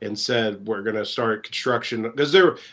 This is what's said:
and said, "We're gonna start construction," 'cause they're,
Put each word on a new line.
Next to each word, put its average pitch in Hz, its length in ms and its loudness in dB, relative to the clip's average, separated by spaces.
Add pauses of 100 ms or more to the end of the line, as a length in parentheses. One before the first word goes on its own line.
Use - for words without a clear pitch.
and 104 180 -8
said, 107 480 -2
"We're 104 160 -4
gonna 107 220 -4
start 110 400 -2
construction," 117 680 -4
'cause 143 200 0
they're, 180 240 6 (160)